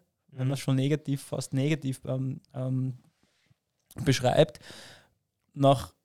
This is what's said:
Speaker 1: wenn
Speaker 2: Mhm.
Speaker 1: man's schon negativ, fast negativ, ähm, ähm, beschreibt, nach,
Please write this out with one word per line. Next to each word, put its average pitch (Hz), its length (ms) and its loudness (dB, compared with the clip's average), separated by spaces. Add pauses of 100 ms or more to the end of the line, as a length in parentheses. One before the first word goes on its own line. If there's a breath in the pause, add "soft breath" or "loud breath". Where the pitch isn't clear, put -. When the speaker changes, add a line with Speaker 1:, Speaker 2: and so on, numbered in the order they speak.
(280)
Speaker 1:
wenn 131 160 -8
Speaker 2:
Mhm. 131 60 0
Speaker 1:
man's 139 100 -2
schon 135 160 2
negativ, 139 460 0
fast - 300 -8
negativ, 135 540 -2
ähm, 131 340 -4 (140)
ähm, 131 440 -4 (1040)
beschreibt, 131 540 2 (960 loud breath)
nach, 139 380 4 (120)